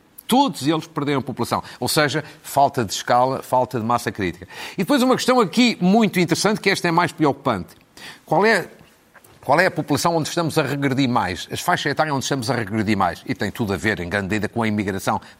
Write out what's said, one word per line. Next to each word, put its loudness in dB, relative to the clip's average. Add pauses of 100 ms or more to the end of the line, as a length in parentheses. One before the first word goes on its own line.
(260)
Todos 0
eles 0
perderam -2
população. -4 (160)
Ou -2
seja, 2 (180)
falta 2
de -6
escala, 0
falta -2
de -4
massa 0
crítica. -4 (260)
E -4
depois 2
uma 4
questão 2
aqui 2
muito 4
interessante, 0
que 0
esta 0
é 0
mais 2
preocupante. 0 (480)
Qual 2
é, 2 (720)
qual 2
é 4
a 2
população 0
onde -2
estamos -2
a 4
regredir 0
mais? -2
As -8
faixas 0
etárias 0
onde -4
estamos -2
a -2
regredir 0
mais? 0
E -4
tem -4
tudo -4
a 0
ver, 0
em -6
grande -2
medida, -2
com -4
a 0
imigração. -2 (200)